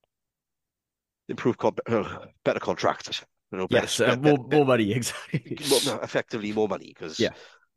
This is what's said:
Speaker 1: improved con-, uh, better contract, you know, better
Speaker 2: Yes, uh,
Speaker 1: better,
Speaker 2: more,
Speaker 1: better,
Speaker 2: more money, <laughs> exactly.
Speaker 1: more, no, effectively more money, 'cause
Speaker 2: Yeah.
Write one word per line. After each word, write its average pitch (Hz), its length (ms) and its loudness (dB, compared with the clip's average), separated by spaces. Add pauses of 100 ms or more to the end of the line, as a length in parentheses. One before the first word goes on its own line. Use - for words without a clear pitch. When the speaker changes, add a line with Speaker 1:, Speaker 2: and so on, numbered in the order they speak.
(1300)
Speaker 1:
improved 123 300 -2
con-, 110 180 0 (100)
uh, 98 400 -4 (180)
better 123 160 0
contract, - 640 -4 (280)
you 95 60 -6
know, 92 100 -4
better 117 160 4
Speaker 2:
Yes, - 160 -4
uh, 110 60 4 (100)
Speaker 1:
better, 127 40 -8
Speaker 2:
more, 147 180 6
Speaker 1:
better, 127 180 -2
Speaker 2:
more 143 100 6
money, 113 260 4
<laughs> - 20 0
exactly. - 600 -6 (140)
Speaker 1:
more, 127 160 6
no, 110 140 -2
effectively 110 520 -4
more 107 160 2
money, 82 240 -8
'cause 82 280 -10
Speaker 2:
Yeah. 107 100 2 (460)